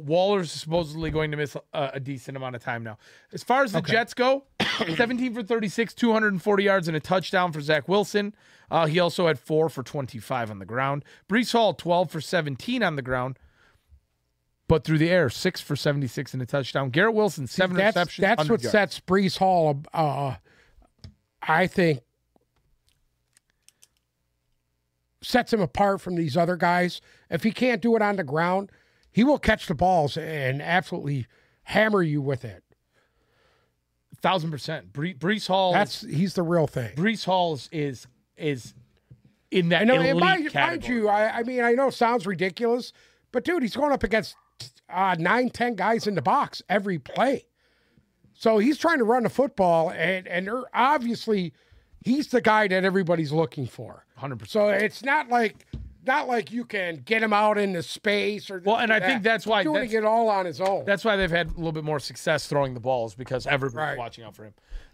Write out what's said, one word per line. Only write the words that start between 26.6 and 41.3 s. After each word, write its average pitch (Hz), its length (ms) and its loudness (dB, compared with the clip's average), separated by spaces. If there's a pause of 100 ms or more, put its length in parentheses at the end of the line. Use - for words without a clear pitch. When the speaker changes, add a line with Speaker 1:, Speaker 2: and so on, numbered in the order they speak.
Speaker 2:
If 175 140 -4
he 220 100 0
can't 240 300 0
do 226 140 4
it 220 60 2
on 202 140 0
the 190 80 -2
ground, 175 460 -2 (420)
he 214 120 4
will 277 140 4
catch - 280 0
the 185 80 -2
balls 175 420 2
and 151 460 -4
absolutely 160 640 -4 (380)
hammer 208 380 2
you 147 200 0
with 135 220 -4
it. 107 180 -16 (1600)
Speaker 1:
Thousand 170 280 0
percent. 131 420 -10
Bre-, 147 160 -6 (100)
Breece 196 300 -2
Hall 185 240 2
Speaker 2:
That's, 196 300 0
Speaker 1:
is, - 120 -10
Speaker 2:
he's 170 200 0
the 185 80 0
real 165 240 2
thing. 117 280 -6
Speaker 1:
Breece 196 300 -2
Hall 180 300 0
is, 123 180 -12
is, 143 340 -6 (300)
is 143 380 -6 (760)
in 180 200 2
that 175 120 4
Speaker 2:
I - 20 4
know, 240 100 6
Speaker 1:
elite - 160 4
Speaker 2:
and 175 100 2
mind, 370 220 4
mind 302 100 -6
Speaker 1:
category. 277 480 0
Speaker 2:
you, 208 80 0
I, 214 300 2